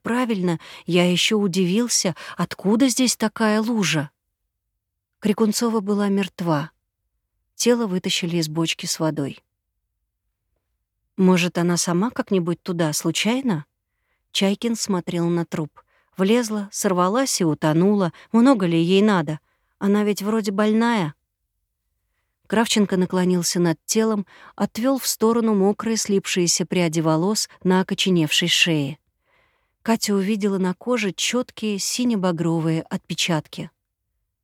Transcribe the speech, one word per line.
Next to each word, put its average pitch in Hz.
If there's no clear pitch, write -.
правильно, 220
я 175
ещё 180
удивился, 190
откуда 214
здесь 247
такая 214
лужа?» 180
Крикунцова 220
была 202
мертва. 175
Тело 233
вытащили 180
из 160
бочки 160
с -
водой. 151
«Может, 180
она 175
сама 180
как-нибудь 175
туда, 170
случайно?» 202
Чайкин 202
смотрел 175
на 170
труп. -
«Влезла, 214
сорвалась 196
и 190
утонула. 165
Много 233
ли 170
ей 190
надо? 165
Она 202
ведь 208
вроде 214
больная». 214
Кравченко 208
наклонился 180
над 170
телом, 220
отвёл 247
в -
сторону 226
мокрые 208
слипшиеся 190
пряди 170
волос 160
на 185
окоченевшей 175
шее. 151
Катя 226
увидела 196
на 180
коже 220
чёткие 220
сине-багровые 170
отпечатки. -